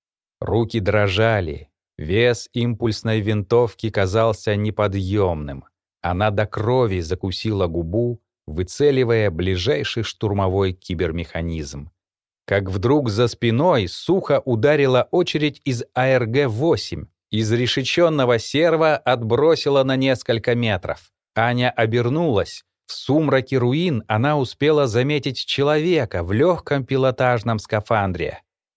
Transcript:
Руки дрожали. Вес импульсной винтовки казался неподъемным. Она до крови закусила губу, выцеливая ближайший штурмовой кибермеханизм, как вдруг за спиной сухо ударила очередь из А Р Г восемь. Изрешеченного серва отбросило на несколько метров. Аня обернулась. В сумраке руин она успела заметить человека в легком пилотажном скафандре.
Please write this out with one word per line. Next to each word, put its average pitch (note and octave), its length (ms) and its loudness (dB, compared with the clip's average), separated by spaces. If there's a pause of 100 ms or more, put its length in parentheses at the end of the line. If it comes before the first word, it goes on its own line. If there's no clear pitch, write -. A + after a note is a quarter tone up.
(400)
Руки A2 400 0
дрожали. G2 880 0 (280)
Вес A2+ 540 0
импульсной A2+ 680 -2
винтовки A2 720 0
казался G#2 640 0
неподъемным. F#2+ 1120 -2 (360)
Она F#2 300 0
до G#2 140 -2
крови A2+ 520 0
закусила F#2 720 -2
губу, F#2 520 -2 (260)
выцеливая A2+ 840 0
ближайший F#2 720 -2
штурмовой G2 680 -2
кибермеханизм, E2 1200 -6 (540)
как G2 220 0
вдруг A#2+ 420 0
за A#2 180 0
спиной A#2+ 600 0
сухо - 560 0
ударила C3 640 2
очередь D3+ 540 -2
из B2+ 200 -4 (100)
А C3 140 2
Р B2+ 180 2
Г C3+ 220 2
восемь. A#2+ 580 -2 (240)
Изрешеченного B2 1080 2
серва D#3+ 580 2
отбросило C#3 840 2
на C3 140 0
несколько B2 580 0
метров. A2+ 580 -4 (220)
Аня B2 360 2
обернулась. A#2+ 920 0 (220)
В - 60 -14
сумраке C3+ 640 0
руин B2+ 500 0
она C3+ 300 0
успела C#3+ 480 0
заметить C3 580 -2
человека D3+ 800 0
в F2 100 -4
легком C#3 520 0
пилотажном B2+ 720 0
скафандре. G2+ 840 -2 (340)